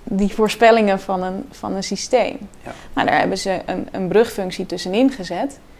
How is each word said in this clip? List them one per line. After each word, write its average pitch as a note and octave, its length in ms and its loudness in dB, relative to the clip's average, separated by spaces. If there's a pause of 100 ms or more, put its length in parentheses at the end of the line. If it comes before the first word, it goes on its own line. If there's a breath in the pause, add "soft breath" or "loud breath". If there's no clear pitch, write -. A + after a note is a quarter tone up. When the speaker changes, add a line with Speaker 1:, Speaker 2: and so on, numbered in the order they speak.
Speaker 1:
die G3 300 0
voorspellingen G#3+ 680 4
van F#3 240 -4
een, F#3 280 -6
van G3+ 220 -8
een G3 100 -4
systeem. - 540 -2 (260 loud breath)
Speaker 2:
Ja. - 80 -12 (220 loud breath)
Speaker 1:
Maar - 120 0
daar - 140 4
hebben F#3+ 180 0
ze F#3 280 -2
een, F#3 260 -4
een F#3+ 160 -4
brugfunctie F#3+ 580 0
tussenin G3 460 2
gezet G3 480 -6 (200 soft breath)